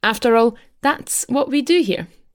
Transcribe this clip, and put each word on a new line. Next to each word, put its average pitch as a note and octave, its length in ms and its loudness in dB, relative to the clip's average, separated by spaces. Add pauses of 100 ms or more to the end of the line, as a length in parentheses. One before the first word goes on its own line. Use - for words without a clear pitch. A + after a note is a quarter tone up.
After A3+ 340 2
all, A3+ 220 2 (240)
that's - 480 -2
what C#4 180 0
we C#4+ 140 0
do E4+ 180 2
here F#3+ 280 -4 (260)